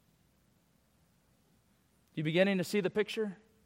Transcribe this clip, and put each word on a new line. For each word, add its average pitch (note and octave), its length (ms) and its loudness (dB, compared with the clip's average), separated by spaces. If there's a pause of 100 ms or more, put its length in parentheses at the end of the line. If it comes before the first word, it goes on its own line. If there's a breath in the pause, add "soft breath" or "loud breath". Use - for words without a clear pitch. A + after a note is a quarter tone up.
(2250)
You D#3+ 80 -4
beginning F#3 360 2
to F3 60 -2
see G#3 160 -2
the F3 100 0
picture G#3 480 -4 (280)